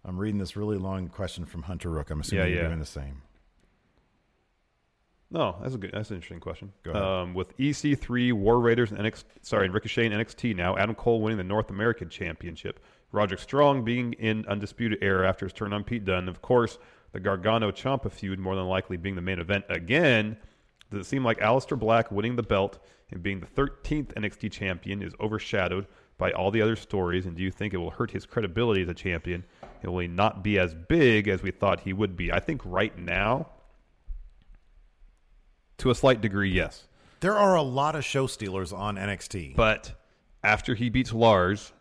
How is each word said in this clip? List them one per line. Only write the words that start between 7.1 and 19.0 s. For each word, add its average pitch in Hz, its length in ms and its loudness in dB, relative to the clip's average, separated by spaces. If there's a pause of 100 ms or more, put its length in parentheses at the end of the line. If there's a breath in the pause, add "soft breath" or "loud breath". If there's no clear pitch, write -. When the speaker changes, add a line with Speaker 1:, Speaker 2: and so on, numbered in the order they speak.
Speaker 2:
with 92 240 -4
E 143 140 0
C 147 220 0
three, 123 380 0
War 110 280 4
Raiders, 117 300 4
and 104 80 -8
N 104 80 -2
X - 160 -4
T, - 60 -20 (140)
sorry, 101 260 2
Ricochet 107 380 0
and 107 80 0
N 104 60 0
X 113 140 -4
T 117 200 -2
now, 92 220 0
Adam 104 200 0
Cole 117 240 2
winning 110 180 0
the 92 60 -4
North 104 260 -2
American 101 380 -2
Championship, 85 720 -10 (320 soft breath)
Roderick 101 280 0
Strong 139 440 4
being 120 300 -2
in 110 320 -2
Undisputed 104 560 -2
Era 95 260 4
after 95 180 -2
his 90 60 -8
turn 104 200 -6
on 104 120 -4
Pete 117 200 -4
Dunne, 92 240 0
of 87 140 -10
course, 120 360 4 (340 soft breath)
the 101 80 -8
Gargano 101 500 2
Ciampa 131 400 -2
feud 95 280 -6
more 95 180 -2
than 92 100 -2
likely 92 300 -2
being 92 200 -6